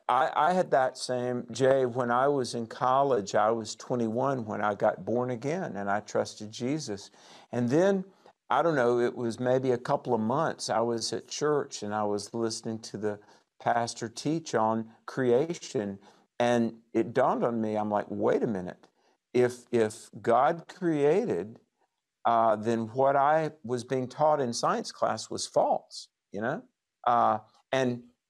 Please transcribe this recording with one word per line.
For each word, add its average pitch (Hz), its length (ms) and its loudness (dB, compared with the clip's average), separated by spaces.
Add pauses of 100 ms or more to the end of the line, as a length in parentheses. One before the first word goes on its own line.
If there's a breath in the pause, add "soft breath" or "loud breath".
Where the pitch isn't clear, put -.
I, 135 260 4
I 151 180 4
had 185 200 2
that 131 260 2
same, 123 520 -4
Jay, 131 360 4
when 120 240 -2
I 127 180 4
was 135 260 0
in 117 120 -6
college, 127 680 0
I 107 160 4
was 113 240 -4
twenty-one 123 680 -2
when 104 160 -6
I 104 140 0
got 98 300 0
born 123 260 -2
again 139 460 -6
and 101 120 -6
I 101 120 0
trusted 110 520 -6
Jesus. 117 580 -6 (420 loud breath)
And 120 160 0
then, 190 360 2 (460 soft breath)
I 131 120 4
don't 165 120 2
know, 120 260 4
it 120 140 0
was 113 260 -6
maybe 127 300 2
a 120 80 2
couple 139 360 -2
of 110 60 0
months, 127 500 -2
I 110 100 2
was 117 320 -2
at - 160 -8
church 147 540 -2
and 104 120 -6
I 107 100 -2
was 104 300 -4
listening 113 460 -4
to - 180 -12
the 104 220 -4 (400 soft breath)
pastor 117 480 -2
teach 156 460 -6
on 113 360 0 (160)
creation. 123 920 0 (400 soft breath)
And 120 360 2 (180)
it 113 220 0
dawned 160 300 2
on 117 160 0
me, 107 160 -2
I'm 107 140 -2
like, 104 180 0
"Wait 110 340 0
a 180 60 0
minute. 90 400 -6 (440)
If, 123 280 2 (100)
if 110 400 0 (100)
God 135 480 2
created, 147 880 0 (680)
uh, 113 300 4
then 113 320 -2
what 135 280 2
I 151 360 2 (100)
was 120 220 -4
being 127 240 -4
taught 151 320 2
in 120 120 0
science 156 400 -2
class 110 380 -4
was - 160 -8
false," - 600 -2 (240)
you 98 100 -8
know? 151 200 -4 (440)
Uh, 113 320 4 (320 soft breath)
and 123 320 0 (280)